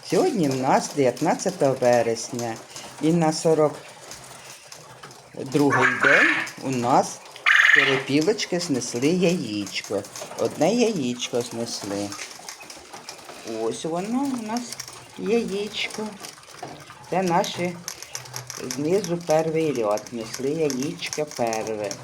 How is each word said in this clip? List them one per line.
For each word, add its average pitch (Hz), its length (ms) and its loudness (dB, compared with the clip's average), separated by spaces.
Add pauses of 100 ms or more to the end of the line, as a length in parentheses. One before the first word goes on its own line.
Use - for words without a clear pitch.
(100)
Сьогодні 214 380 4
в 135 60 0
нас 139 420 2
дев'ятнадцяте 151 720 2
вересня 120 840 2 (480)
і 156 100 4
на 160 200 4
сорок 156 420 4 (1600)
другий 131 540 2 (140)
день - 240 6 (360)
у 135 80 -4
нас 131 480 2 (560)
перепілочки 147 880 2
знесли 131 480 0
яєчко. 120 920 0 (360)
Одне 139 360 2
яєчко 131 640 0
знесли. 117 680 -6 (1500)
Ось 113 220 -2
воно 185 340 -2
у 254 280 -2
нас 240 160 -4 (560)
яєчко. 202 840 -2 (1080)
Це 180 120 2
наші 180 540 0 (1000)
знизу 170 500 0
перший 160 460 2
ряд. 107 300 0 (100)
Несли 120 380 -6
яєчко 151 760 -2 (120)
перше. 110 560 -2 (120)